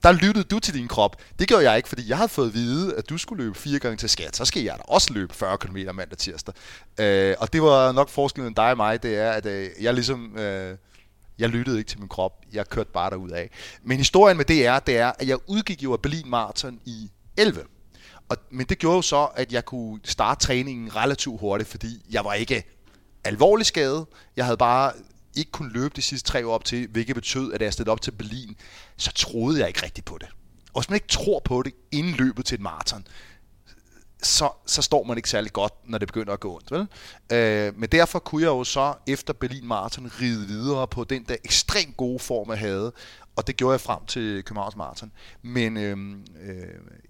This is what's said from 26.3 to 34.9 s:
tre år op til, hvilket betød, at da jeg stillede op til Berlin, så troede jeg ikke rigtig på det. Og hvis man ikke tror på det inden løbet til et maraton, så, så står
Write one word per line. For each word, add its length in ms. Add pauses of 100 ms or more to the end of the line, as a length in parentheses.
tre 160
år 60
op 120
til, 220
hvilket 280
betød, 380
at 60
da 60
jeg 80
stillede 180
op 100
til 100
Berlin, 440 (420)
så 160
troede 460
jeg 80
ikke 160
rigtig 220
på 120
det. 100 (460)
Og 80
hvis 80
man 60
ikke 120
tror 380
på 160
det 120 (180)
inden 220
løbet 320
til 100
et 60
maraton, 460 (1160)
så, 260 (160)
så 160
står 220